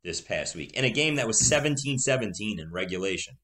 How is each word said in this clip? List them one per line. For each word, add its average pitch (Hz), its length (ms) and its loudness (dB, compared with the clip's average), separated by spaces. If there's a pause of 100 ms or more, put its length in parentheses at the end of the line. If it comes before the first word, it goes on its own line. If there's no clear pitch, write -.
this 82 180 -6
past - 340 -4
week 76 180 -10
in 131 120 0
a 123 40 4
game 147 260 2
that 123 120 0
was 107 200 4
seventeen 143 500 2
seventeen 107 600 0
in 80 120 -10
regulation. 92 720 -2